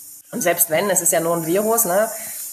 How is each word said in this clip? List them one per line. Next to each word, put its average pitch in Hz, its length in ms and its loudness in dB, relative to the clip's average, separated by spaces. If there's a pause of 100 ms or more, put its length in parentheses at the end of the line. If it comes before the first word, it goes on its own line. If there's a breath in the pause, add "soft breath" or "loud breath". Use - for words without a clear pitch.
(320)
Und 247 100 -6
selbst 170 280 2
wenn, 175 180 0
es 180 140 2
ist 165 100 2
ja 170 80 4
nur 170 160 0
ein 165 100 -2
Virus, 214 380 2
ne? 214 260 2 (420 loud breath)